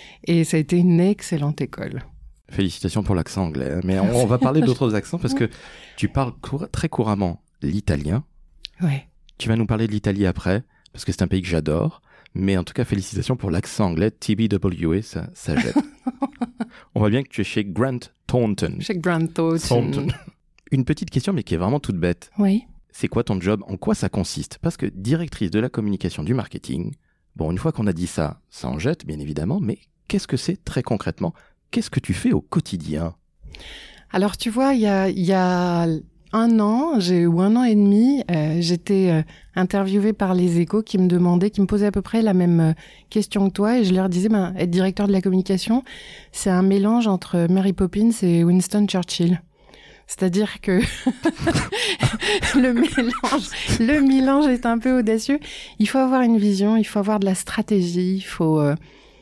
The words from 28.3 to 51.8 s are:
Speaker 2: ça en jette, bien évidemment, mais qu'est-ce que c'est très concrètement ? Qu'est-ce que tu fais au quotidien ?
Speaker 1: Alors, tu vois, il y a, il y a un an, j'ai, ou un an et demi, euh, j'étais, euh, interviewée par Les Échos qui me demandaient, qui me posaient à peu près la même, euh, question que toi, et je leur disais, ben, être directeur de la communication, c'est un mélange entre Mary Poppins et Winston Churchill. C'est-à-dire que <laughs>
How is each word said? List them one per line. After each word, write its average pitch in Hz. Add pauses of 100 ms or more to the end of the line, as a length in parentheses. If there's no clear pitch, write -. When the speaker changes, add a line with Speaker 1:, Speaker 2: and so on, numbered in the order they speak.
Speaker 2:
ça -
en 69
jette, 135
bien 76
évidemment, 78
mais - (300)
qu'est-ce -
que -
c'est -
très -
concrètement ? 92 (380)
Qu'est-ce -
que -
tu -
fais 247
au 156
quotidien ? 82 (960)
Speaker 1:
Alors, 294
tu -
vois, 269
il 233
y 214
a, 190
il 185
y 180
a 180 (480)
un 226
an, 240
j'ai, 175
ou 170
un 208
an 254
et 226
demi, 214
euh, 156
j'étais, 180
euh, 160 (320)
interviewée 196
par 190
Les 175
Échos 202
qui 214
me 185
demandaient, 175
qui 208
me 190
posaient 208
à 202
peu 196
près 226
la 214
même, 175
euh, 160 (360)
question 202
que 185
toi, 220
et 233
je 185
leur 185
disais, 180
ben, 190
être 175
directeur 185
de 202
la 190
communication, 190 (480)
c'est -
un 180
mélange 202
entre 180
Mary 190
Poppins 202 (100)
et 170
Winston 185
Churchill. 175 (680)
C'est-à-dire 190
que 190
<laughs> -